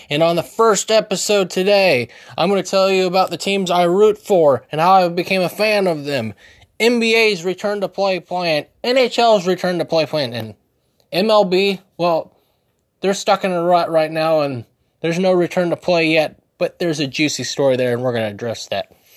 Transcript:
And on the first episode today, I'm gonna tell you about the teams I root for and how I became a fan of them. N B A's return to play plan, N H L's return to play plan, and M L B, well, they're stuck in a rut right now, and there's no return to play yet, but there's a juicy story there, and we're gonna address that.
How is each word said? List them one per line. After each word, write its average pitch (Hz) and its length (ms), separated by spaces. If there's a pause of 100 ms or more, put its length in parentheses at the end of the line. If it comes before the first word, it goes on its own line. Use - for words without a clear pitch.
And 151 140
on 170 140
the 160 80
first 220 480
episode 202 580
today, 185 580 (300)
I'm 165 100
gonna 196 140
tell 190 260
you 185 200
about 185 220
the 170 60
teams 196 320
I 180 140
root 208 340
for 151 540
and 151 100
how 180 120
I 185 160
became 180 340
a 170 60
fan 208 400
of 151 160
them. 120 300 (440)
N 233 220
B 226 160
A's 208 280
return 202 360
to 185 80
play 190 320
plan, 170 460 (180)
N 247 120
H 240 220
L's 220 260
return 180 340
to 156 60
play 160 220
plan, 135 280
and 110 200 (560)
M 190 180
L 208 160
B, 185 360 (160)
well, 170 400 (640)
they're 196 120
stuck 196 320
in 190 60
a 175 100
rut 170 300
right 160 220
now, 160 300
and 131 240 (340)
there's 165 180
no 185 140
return 175 380
to 151 60
play 165 360
yet, 156 280 (180)
but 170 200
there's 165 220
a 139 80
juicy 143 340
story 135 320
there, 123 200
and 123 100
we're 127 80
gonna 113 140
address 107 420
that. 98 260 (220)